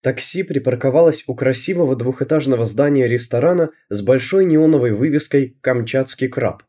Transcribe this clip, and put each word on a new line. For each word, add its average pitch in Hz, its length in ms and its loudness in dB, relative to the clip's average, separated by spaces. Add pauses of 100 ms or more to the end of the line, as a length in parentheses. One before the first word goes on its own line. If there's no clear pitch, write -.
Такси 135 440 -4
припарковалось 139 800 0
у 131 80 -6
красивого 135 640 -2
двухэтажного 131 680 -2
здания 131 420 2
ресторана 156 600 0 (180)
с 104 120 -6
большой 131 440 2
неоновой 156 480 4
вывеской 139 680 0
"Камчатский 127 680 -2
краб". 117 400 -4